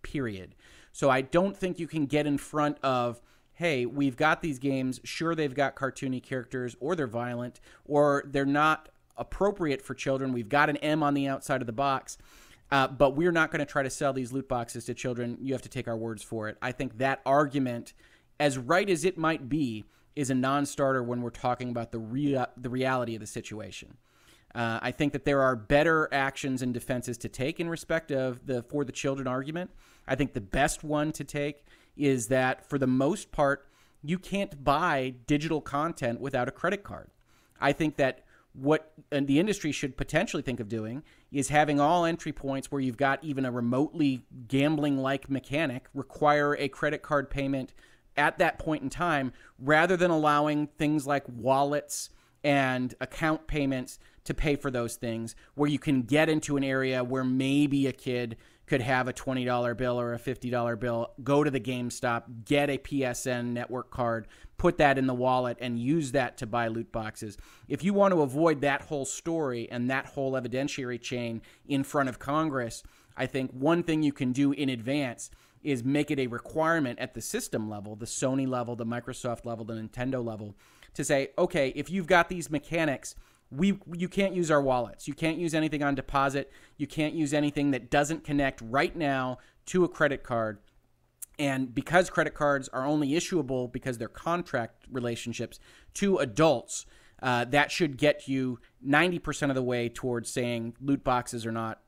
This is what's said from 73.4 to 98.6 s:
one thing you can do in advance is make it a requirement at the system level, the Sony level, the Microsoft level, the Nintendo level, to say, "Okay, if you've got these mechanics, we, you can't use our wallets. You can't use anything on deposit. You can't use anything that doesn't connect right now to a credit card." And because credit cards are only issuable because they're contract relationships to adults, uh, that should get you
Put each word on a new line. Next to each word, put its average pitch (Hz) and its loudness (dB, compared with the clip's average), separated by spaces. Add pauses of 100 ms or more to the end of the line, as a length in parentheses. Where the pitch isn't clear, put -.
one 160 2
thing 156 0
you 143 4
can 127 0
do 139 4
in 139 0
advance 127 -4 (320)
is 131 -2
make 147 2
it 143 0
a 131 0
requirement 143 -2
at 127 -6
the 117 -10
system 120 -6
level, 104 -10
the 113 -10
Sony 135 -2
level, 120 -4
the 113 -6
Microsoft 120 -6
level, 117 -8
the 113 -8
Nintendo 123 -4
level, 107 -8 (380)
to 151 -4
say, 139 2
"Okay, 170 2
if 143 -6
you've 185 -2
got 175 6
these 160 -6
mechanics, 156 -2 (360)
we, 196 2 (140)
you 175 -4
can't 196 0
use 170 0
our 147 8
wallets. 123 0
You 143 -8
can't 160 -2
use 165 -2
anything 151 0
on 143 2
deposit. 139 0 (260)
You 143 -6
can't 156 -2
use 151 0
anything 147 2
that 127 -2
doesn't 147 2
connect 143 0
right 135 0
now 135 -2 (280)
to 180 4
a 160 2
credit 143 0
card." 110 -2 (800)
And 131 -2
because 175 4
credit 151 0
cards 143 0
are 131 -4
only 147 0
issuable 135 0
because 127 -6
they're 113 -8
contract 165 -4
relationships 120 -6 (340)
to 196 2
adults, 139 2 (380)
uh, 123 2
that 143 4
should 147 -2
get 143 2
you 131 -2 (220)